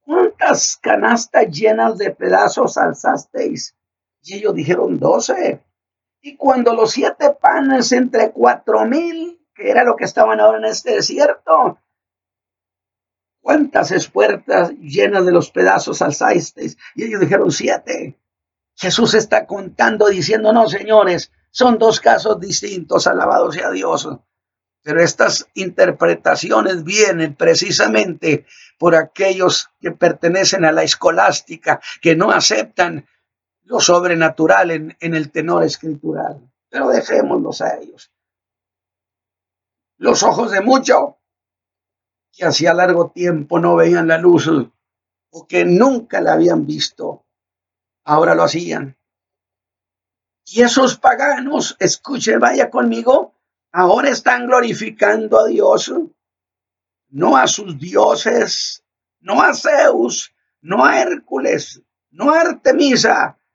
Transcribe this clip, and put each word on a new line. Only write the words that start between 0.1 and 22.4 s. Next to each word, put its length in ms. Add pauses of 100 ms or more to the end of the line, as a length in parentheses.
canastas 680
llenas 500
de 140
pedazos 680
alzasteis?" 1000 (460)
Y 120
ellos 200
dijeron: 440
"Doce". 640 (560)
"Y 160
cuando 380
los 160
siete 400 (100)
panes 520
entre 400
cuatro 540
mil", 540 (140)
que 160
era 140
lo 100
que 100
estaban 360
ahora 180
en 60
este 320
desierto, 840 (1600)
"¿cuántas 520
espuertas 800
llenas 520
de 80
los 180
pedazos 520
alzasteis?". 720 (200)
Y 80
ellos 160
dijeron: 320
"Siete". 640 (580)
Jesús 380
está 320
contando, 640
diciendo: 440
"No, 160
señores, 640 (200)
son 280
dos 220
casos 400